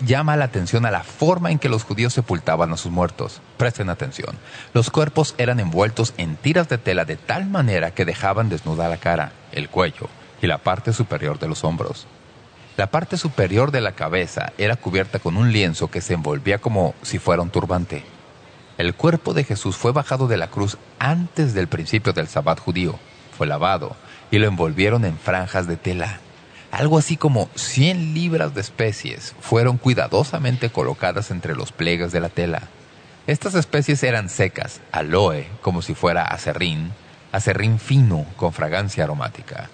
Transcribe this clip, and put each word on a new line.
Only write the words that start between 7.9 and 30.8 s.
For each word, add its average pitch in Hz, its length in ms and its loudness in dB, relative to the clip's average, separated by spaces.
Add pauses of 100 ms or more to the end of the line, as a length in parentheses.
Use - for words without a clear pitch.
que 95 120 0
dejaban 98 460 0
desnuda 80 400 -2
la 80 80 -2
cara, 80 340 0 (220)
el 76 160 -6
cuello - 400 -2 (320)
y 90 60 0
la 76 100 2
parte 92 340 0
superior 76 480 -2
de 80 80 -4
los 78 160 -6
hombros. - 420 -4 (720)
La 101 100 2
parte 175 300 -2
superior 117 540 2
de 131 100 0
la 101 120 -2
cabeza 85 680 -4
era 107 160 2
cubierta 95 420 -2
con 87 180 -2
un 117 160 4
lienzo 87 380 2
que 90 120 -6
se 92 120 -4
envolvía 76 460 0
como 95 420 0
si - 160 -6
fuera 87 240 2
un 85 80 -2
turbante. 85 540 -2 (720)
El 87 160 0
cuerpo 170 400 2
de 151 100 2
Jesús 98 320 -4
fue 117 160 0
bajado 131 360 0
de 113 100 2
la 82 100 -2
cruz 101 300 -2 (220)
antes 151 560 0
del 90 120 0
principio 92 460 -2
del 80 140 -2
sabbat 78 320 0
judío. 87 400 -2 (360)
Fue 78 120 -2
lavado 78 480 0 (340)
y 104 80 2
lo 107 80 4
envolvieron 95 600 2
en 80 120 -2
franjas 92 480 -2
de 85 120 -4
tela. 90 420 -4 (500)
Algo 151 300 2
así 156 180 0
como 127 380 2
cien 160 580 0
libras 160 400 0
de 98 80 -6
especies 101 800 -4
fueron 120 380 2
cuidadosamente 123 920 0
colocadas 90 640 -2